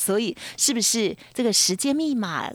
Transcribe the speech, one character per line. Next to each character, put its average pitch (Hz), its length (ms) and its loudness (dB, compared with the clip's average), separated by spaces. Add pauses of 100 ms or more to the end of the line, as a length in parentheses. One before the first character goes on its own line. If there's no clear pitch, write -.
所 196 180 0
以 220 160 0 (220)
是 - 160 2
不 233 80 0
是 202 340 0 (200)
这 254 100 0
个 226 80 4
时 185 240 2
间 277 180 0
密 302 200 0
码 170 400 -4